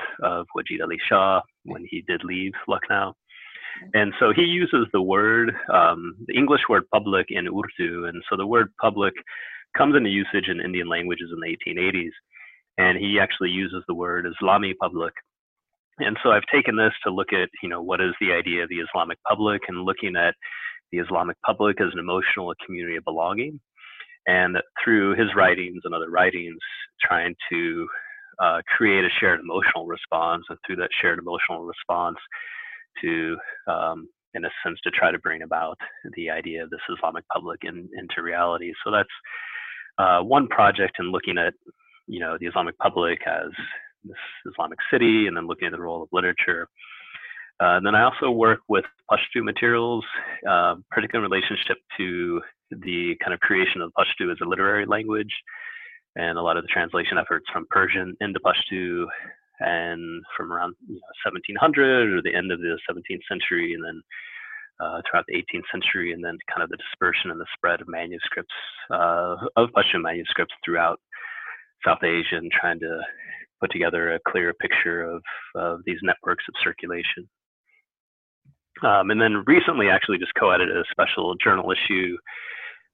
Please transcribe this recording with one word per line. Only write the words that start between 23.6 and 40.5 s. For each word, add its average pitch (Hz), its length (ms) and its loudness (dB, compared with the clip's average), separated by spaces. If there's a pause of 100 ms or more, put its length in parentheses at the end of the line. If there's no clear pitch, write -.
And 90 300 4 (260)
through 98 340 4
his 110 200 2
writings 90 480 4
and 85 100 -6
other 82 140 -4
writings, 87 480 0 (460)
trying 85 320 2 (160)
to, 85 360 -2 (560)
uh, 85 200 4 (120)
create 98 300 6
a 90 60 4 (100)
shared 87 200 4
emotional 90 460 0
response, 85 640 -2
and 82 180 -12
through 92 100 -6
that 90 140 -2 (100)
shared 87 180 2
emotional 85 460 -4
response 87 520 -2 (840)
to, 82 340 -2 (320)
um, 82 400 -2 (240)
in 87 140 -6
a 80 40 -6 (140)
sense, 85 200 -6
to 87 60 -2
try 87 200 4
to 85 80 -2
bring 80 240 -4
about 80 340 -4 (400)
the 82 140 -6
idea 80 340 -6
of 80 60 -14
this 80 100 -10 (160)
Islamic 82 320 -2
public 85 360 -6
in, 87 220 -12 (120)
into 85 240 -8
reality. 85 500 -2 (100)
So - 80 -6
that's, 104 180 2 (920)
uh, 90 240 6
one 131 260 4
project 101 500 4